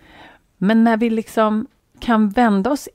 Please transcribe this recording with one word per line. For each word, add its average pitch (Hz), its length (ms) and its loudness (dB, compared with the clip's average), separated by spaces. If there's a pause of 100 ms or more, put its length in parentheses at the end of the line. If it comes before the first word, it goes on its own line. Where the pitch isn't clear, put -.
(580)
Men 226 260 2
när 233 120 2
vi 233 140 0
liksom 220 560 -2 (340)
kan 220 280 0
vända 208 420 2
oss 285 240 -6